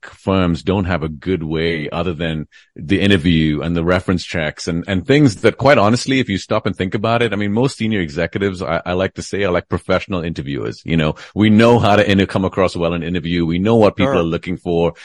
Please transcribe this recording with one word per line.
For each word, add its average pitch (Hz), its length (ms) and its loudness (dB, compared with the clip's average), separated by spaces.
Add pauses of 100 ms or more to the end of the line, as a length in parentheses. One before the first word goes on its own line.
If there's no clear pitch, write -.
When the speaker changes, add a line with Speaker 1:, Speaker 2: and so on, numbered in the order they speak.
Speaker 1:
firms 90 600 -2
don't 95 220 0
have 85 180 -2
a 82 40 -6
good 80 360 -6
way 80 440 -4
other 87 240 -4
than 80 360 -6 (260)
the 85 260 -4
interview 80 600 2
and 82 160 -4
the 82 80 -2
reference 90 400 0
checks 76 420 -6
and, 85 220 -4
and 92 180 -2
things 139 360 4
that, 107 160 4
quite 135 200 6
honestly, 120 400 2
if 123 100 -2
you 98 100 -2
stop - 280 -4
and 98 80 -2
think 95 220 -4
about 113 260 0
it, 113 100 0
I 101 40 -4
mean, 101 160 -2
most 123 260 0
senior 110 220 -2
executives, 87 640 -2
I, 82 220 -2
I 90 100 -4
like 95 200 -2
to - 80 -10
say, 98 220 -4
are 92 80 0
like 87 160 -2
professional 90 560 -2
interviewers. 69 600 -8
You 82 120 -2
know, 78 180 0 (220)
we 107 140 4
know 117 280 6
how 101 160 4
to 104 160 4
inter-, 95 160 4
come 98 180 -2
across 92 300 0
well 85 200 -2
in 82 100 -6
interview. 85 420 -2
We 85 140 -2
know 110 160 2
what 104 180 6
people 135 200 0
Speaker 2:
Sure. 87 80 2
Speaker 1:
are - 20 0
looking 85 320 -4
for. 85 380 0 (100)